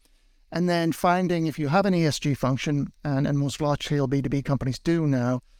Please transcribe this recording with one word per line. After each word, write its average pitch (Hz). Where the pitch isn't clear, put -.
and 175
then 170
finding, 175
if 143
you 151
have 190
an 185
E 165
S 143
G 147
function, 139
and, 143
and 143
most 143
large-scale 143
B 139
two 131
B 139
companies 135
do 170
now, 127